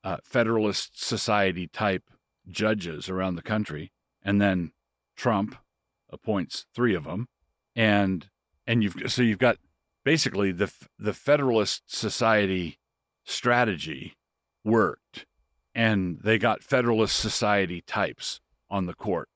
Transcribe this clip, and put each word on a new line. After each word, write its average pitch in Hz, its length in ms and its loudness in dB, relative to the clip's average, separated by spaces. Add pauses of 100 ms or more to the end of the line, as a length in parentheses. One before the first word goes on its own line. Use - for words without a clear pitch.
uh, 95 220 -4
Federalist 113 760 0
Society 98 680 0
type 98 360 -2 (440)
judges 92 640 -2
around 92 260 -2
the 82 60 -10
country. 92 500 -6 (300)
And 101 180 2
then 92 320 2 (440)
Trump 107 400 -2 (520)
appoints - 560 -4 (100)
three 117 200 2
of 80 100 -4
them. 95 240 -8 (460)
And, 101 540 2 (380)
and 120 160 2
you've, 101 300 -2
so 127 80 -2
you've 110 180 4
got 123 200 2 (440)
basically 101 480 2
the, 90 140 0
f-, - 240 -10 (100)
the 104 140 -4
Federalist 131 680 0 (120)
Society 101 840 0 (480)
strategy 90 880 -2 (500)
worked, 107 600 0 (480)
and 101 460 0
they 110 180 2
got 110 240 0
Federalist 117 540 2
Society 98 680 0
types - 540 -6 (300)
on 95 160 -2
the 85 80 -8
court. 87 420 -4